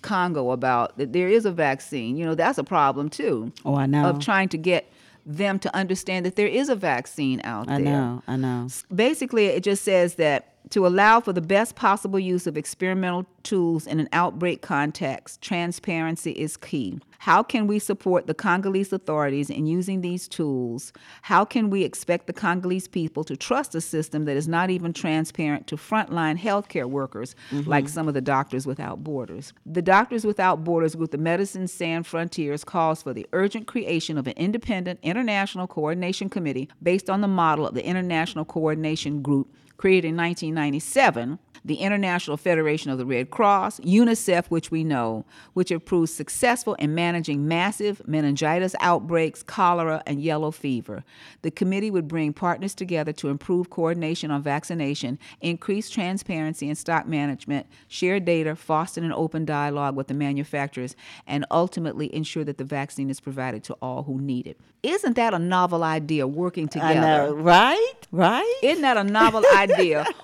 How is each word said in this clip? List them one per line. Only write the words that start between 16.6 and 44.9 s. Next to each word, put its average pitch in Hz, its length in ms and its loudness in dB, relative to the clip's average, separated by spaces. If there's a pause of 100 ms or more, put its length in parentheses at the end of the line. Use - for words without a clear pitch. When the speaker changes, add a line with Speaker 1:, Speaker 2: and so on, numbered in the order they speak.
Speaker 1:
How 185 240 6
can 220 240 -2
we 208 120 0
support 190 480 0
the 160 80 -4
Congolese 190 580 0
authorities 147 580 -2
in 151 160 -4
using 180 340 -2
these 175 280 -4
tools? 127 640 -4 (300)
How 190 220 4
can 220 240 0
we 196 160 0
expect - 420 -4
the 175 60 -6
Congolese 185 560 -2
people 160 360 -4
to 135 120 -8
trust - 380 -2
a 160 60 -4
system 156 440 -4
that 143 120 -2
is 151 120 -2
not 170 220 0
even 170 220 -2
transparent 160 760 -2
to 151 80 -6
frontline 165 600 -2
healthcare 196 480 -2
workers, 131 480 -6 (160)
Speaker 2:
Mm-hmm. 143 180 -4
Speaker 1:
like 143 200 2
some 160 200 -4
of 143 60 0
the 135 60 -2
Doctors 135 460 -2
Without - 380 -8
Borders? 131 480 -10 (140)
The 165 160 -2
Doctors 214 420 4
Without 185 400 0
Borders 165 300 2
group, 160 160 -4
the 143 80 -4
Medicine 180 500 -2
Sans 165 380 -4
Frontiers, 165 580 -4
calls 160 380 0
for 135 100 -6
the 110 200 -10
urgent 202 340 0
creation 165 500 -2
of 131 100 -4
an 123 100 -6
independent 185 640 -2
international 196 640 -2
coordination 175 600 -2
committee 143 400 -4 (140)
based 185 280 2
on 196 100 0
the 202 80 2
model 160 380 4
of - 80 -6
the 123 120 -4
International 165 580 -2
Coordination 156 800 -2
Group 139 300 2 (260)
created 185 300 4
in 160 80 -2
nineteen 170 380 -2
ninety-seven, 151 840 2 (240)
the 151 120 -4
International 185 600 0
Federation 156 540 2
of 131 80 -2
the 127 80 -4
Red 131 240 -2
Cross, 202 500 2
unicef, 208 640 4
which 165 240 -2
we 160 140 0
know, 117 400 -2 (300)